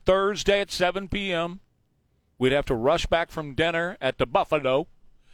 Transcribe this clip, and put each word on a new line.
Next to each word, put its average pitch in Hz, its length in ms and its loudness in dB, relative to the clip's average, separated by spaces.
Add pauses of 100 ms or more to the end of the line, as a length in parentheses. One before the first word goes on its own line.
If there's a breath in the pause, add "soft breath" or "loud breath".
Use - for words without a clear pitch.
Thursday 196 560 2
at 196 100 -4
seven 180 380 -2
P 196 240 -4
M, 170 280 -4 (800)
we'd 127 140 2
have 139 140 0
to 135 80 0
rush 135 320 2
back 165 240 0
from 147 240 -10
dinner 170 460 0
at 131 180 -2
the 127 80 0
Buffalo 147 600 0 (480 soft breath)